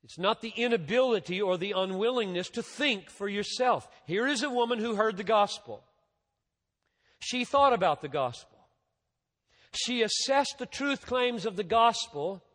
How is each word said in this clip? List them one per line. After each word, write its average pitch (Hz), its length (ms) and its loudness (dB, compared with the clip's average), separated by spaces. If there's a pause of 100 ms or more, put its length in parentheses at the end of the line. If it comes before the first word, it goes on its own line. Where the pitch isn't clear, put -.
It's - 140 -18
not 202 240 2
the 226 80 -8
inability 220 920 0
or 185 160 2
the 196 160 -4
unwillingness 190 760 0
to 233 120 -6
think 233 460 -2
for 202 200 -8
yourself. 202 580 0 (180)
Here 202 200 0
is 269 160 0
a 294 80 -2
woman 240 300 0
who 220 160 -2
heard 214 200 0
the 202 80 -8
gospel. 196 600 0 (1400)
She 247 260 -4
thought 277 280 6
about 180 280 2
the 151 60 -10
gospel. 131 600 -6 (1080)
She 240 260 -2
assessed 262 560 0
the 247 80 -6
truth 277 400 -4
claims 247 400 -2
of 208 100 -4
the 202 80 -4
gospel. 196 800 2 (120)